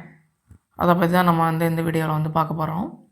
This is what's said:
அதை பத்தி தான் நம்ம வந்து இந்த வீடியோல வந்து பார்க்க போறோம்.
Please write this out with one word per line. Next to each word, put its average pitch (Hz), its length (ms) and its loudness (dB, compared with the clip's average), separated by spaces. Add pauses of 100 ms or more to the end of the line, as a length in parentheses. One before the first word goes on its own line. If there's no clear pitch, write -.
(760)
அதை 175 180 4
பத்தி 175 180 2
தான் 180 120 4
நம்ம 165 200 4
வந்து 165 240 0
இந்த 165 140 -2
வீடியோல 160 240 -2
வந்து 156 240 -2
பார்க்க 160 360 -2
போறோம். 165 200 -6 (260)